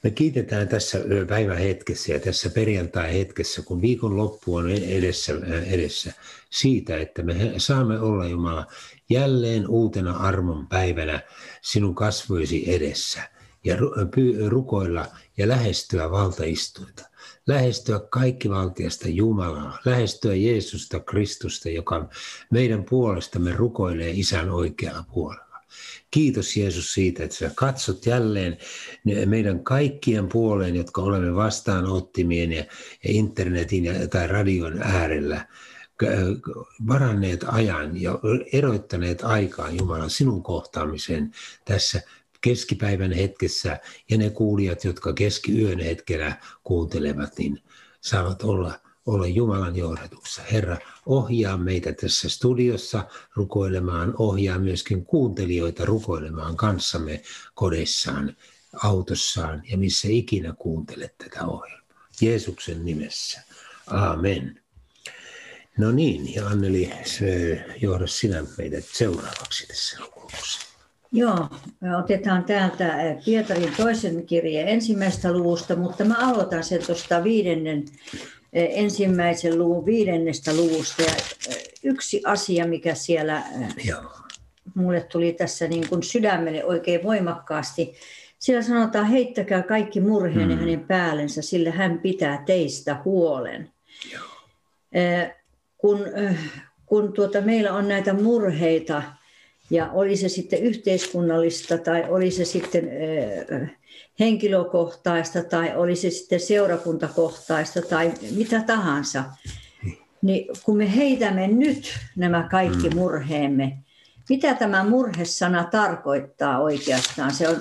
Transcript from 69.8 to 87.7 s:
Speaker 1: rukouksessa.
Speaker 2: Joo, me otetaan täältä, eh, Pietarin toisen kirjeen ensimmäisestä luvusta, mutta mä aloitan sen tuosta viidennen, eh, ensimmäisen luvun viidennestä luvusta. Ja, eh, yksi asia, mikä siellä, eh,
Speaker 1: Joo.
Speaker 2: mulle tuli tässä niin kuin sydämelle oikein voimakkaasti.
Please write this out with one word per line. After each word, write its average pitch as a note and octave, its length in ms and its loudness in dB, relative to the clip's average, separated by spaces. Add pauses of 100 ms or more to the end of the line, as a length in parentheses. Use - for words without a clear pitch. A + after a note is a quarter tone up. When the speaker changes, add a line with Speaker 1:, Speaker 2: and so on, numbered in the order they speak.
Speaker 1:
rukouksessa. - 600 -12 (520)
Speaker 2:
Joo, G#3 360 4 (320)
me F3+ 180 -2
otetaan F#3+ 460 2
täältä, F3 600 0
eh, D#3 220 -4
Pietarin G3 520 2
toisen G#3+ 480 0
kirjeen E3 420 0
ensimmäisestä G3+ 640 2
luvusta, F3 420 2
mutta F3 300 -2
mä A3+ 120 4
aloitan G3 460 2
sen E3+ 220 -2
tuosta E3+ 380 0
viidennen, D#3+ 640 2 (680)
eh, E3+ 180 2
ensimmäisen F3 880 2
luvun E3+ 260 2
viidennestä E3+ 680 2
luvusta. D#3+ 480 2
Ja, D#3+ 100 4 (380)
eh, - 140 -8 (200)
yksi - 420 0
asia, F#3 420 2
mikä E3 280 0
siellä, D#3 420 0 (240)
eh, - 240 -8
Speaker 1:
Joo. - 180 -4 (720)
Speaker 2:
mulle F3+ 260 2 (100)
tuli E3+ 220 2
tässä E3+ 340 -2
niin D#3+ 220 -2
kuin E3+ 140 0
sydämelle E3+ 600 0
oikein E3+ 380 0
voimakkaasti. E3+ 880 -2 (460)